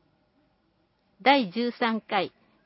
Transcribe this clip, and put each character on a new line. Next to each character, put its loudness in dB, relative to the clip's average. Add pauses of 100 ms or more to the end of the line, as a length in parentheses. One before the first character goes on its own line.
(1200)
第 4
十 -4
三 -2
回、 -4 (320)